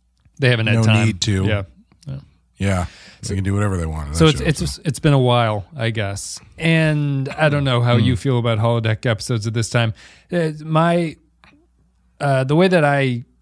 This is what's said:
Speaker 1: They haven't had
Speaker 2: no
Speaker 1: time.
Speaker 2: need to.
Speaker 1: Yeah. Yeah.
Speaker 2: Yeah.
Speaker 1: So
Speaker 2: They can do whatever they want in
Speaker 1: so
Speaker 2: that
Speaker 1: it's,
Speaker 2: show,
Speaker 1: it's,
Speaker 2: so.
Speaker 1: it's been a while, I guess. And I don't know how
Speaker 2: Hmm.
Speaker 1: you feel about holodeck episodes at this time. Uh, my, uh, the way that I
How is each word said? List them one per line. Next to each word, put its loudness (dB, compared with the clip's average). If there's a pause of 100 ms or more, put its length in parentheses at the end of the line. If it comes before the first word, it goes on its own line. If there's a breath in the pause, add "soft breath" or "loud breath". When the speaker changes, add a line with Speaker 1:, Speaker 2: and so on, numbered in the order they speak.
(400)
Speaker 1:
They 4
haven't 2
had 2
Speaker 2:
no 4
Speaker 1:
time. 4
Speaker 2:
need -2
to. 0
Speaker 1:
Yeah. 0 (440)
Yeah. -12 (360)
Speaker 2:
Yeah. -2 (360 loud breath)
Speaker 1:
So -10
Speaker 2:
They -4
can -4
do -2
whatever 0
they -2
want -8
in -10
Speaker 1:
so 4
Speaker 2:
that 6 (160)
Speaker 1:
it's, 0
Speaker 2:
show, -4
Speaker 1:
it's, -6
Speaker 2:
so. -20
Speaker 1:
it's -4
been 2
a 4
while, 0 (100)
I -4
guess. -8 (180)
And 0
I 0
don't 0
know 0
how 2
Speaker 2:
Hmm. 2
Speaker 1:
you 2
feel 0
about 0
holodeck -2
episodes -2
at -4
this -4
time. 0 (400 loud breath)
Uh, -2 (120)
my, 0 (1000)
uh, 2
the 0
way 6
that 4
I 0 (180)